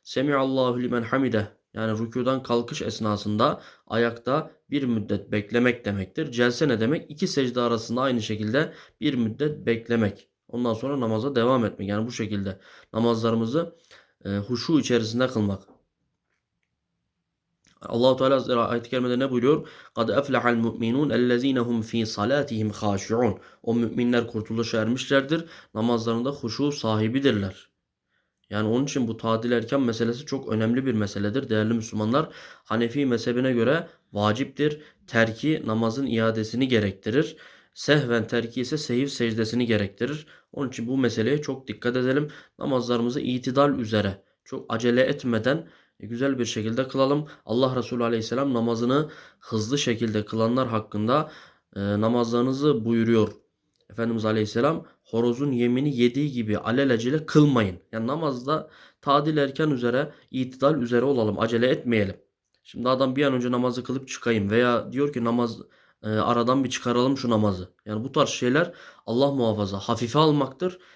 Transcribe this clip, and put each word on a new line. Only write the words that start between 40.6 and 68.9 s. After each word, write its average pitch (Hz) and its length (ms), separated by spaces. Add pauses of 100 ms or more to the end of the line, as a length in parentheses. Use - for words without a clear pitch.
için 117 200
bu 131 100
meseleye 120 440
çok 131 260
dikkat 120 280
edelim. 135 320 (300)
Namazlarımızı 120 600
itidal 127 580
üzere, 107 440 (220)
çok 131 300
acele 120 280
etmeden, 131 640 (320)
e, 104 60
güzel 123 320
bir 120 60
şekilde 113 440
kılalım. 139 380 (200)
Allah 127 300
Resulü 120 280
Aleyhisselam 120 500
namazını 120 560 (300)
hızlı 113 380
şekilde 110 460
kılanlar 117 440
hakkında, 113 640 (460)
e, 98 40
"Namazlarınızı," 120 1040
buyuruyor 113 440 (600)
Efendimiz 113 340
Aleyhisselam, 110 640 (160)
"horozun 120 500
yemini 123 440
yediği 123 360
gibi 107 260
alelacele 131 680
kılmayın." 123 520 (140)
Yani 113 140
namazda 143 640 (300)
tadil 147 360
erken 147 340
üzere, 123 420 (180)
itidal 131 520
üzere 120 220
olalım, 117 360
acele 117 280
etmeyelim. 113 480 (460)
Şimdi - 260
adam 131 280
bir 143 80
an 139 80
önce 123 180
namazı 123 340
kılıp 131 240
çıkayım 104 420
veya 120 420
diyor 143 200
ki 120 120
namaz, 117 340 (440)
e, 107 60
aradan 120 560
bir 123 60
çıkaralım 127 480
şu 120 120
namazı. 104 380 (180)
Yani 107 180
bu 135 80
tarz 135 160
şeyler 131 440 (340)